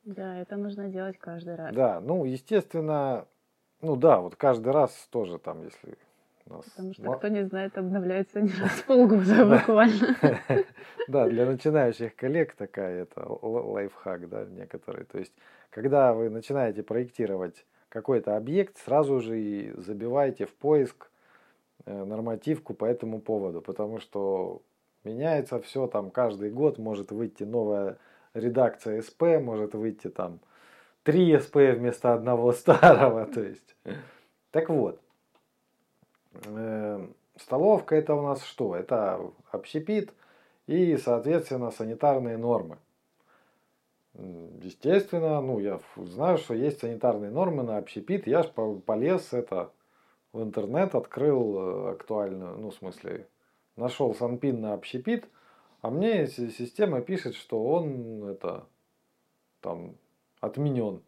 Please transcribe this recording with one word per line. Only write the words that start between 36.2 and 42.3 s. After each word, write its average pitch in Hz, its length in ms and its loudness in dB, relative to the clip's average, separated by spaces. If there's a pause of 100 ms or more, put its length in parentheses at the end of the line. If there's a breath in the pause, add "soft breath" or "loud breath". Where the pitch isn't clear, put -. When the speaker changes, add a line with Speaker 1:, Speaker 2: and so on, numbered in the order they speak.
Speaker 2:
э, 107 600 -6 (300)
столовка 175 580 2
это 156 220 2
у 147 60 -2
нас 139 220 -4
что? 104 300 -6
Это 92 460 -2 (320)
общепит 156 600 -6 (540 soft breath)
и, 170 300 2
соответственно, 127 760 0
санитарные 117 640 0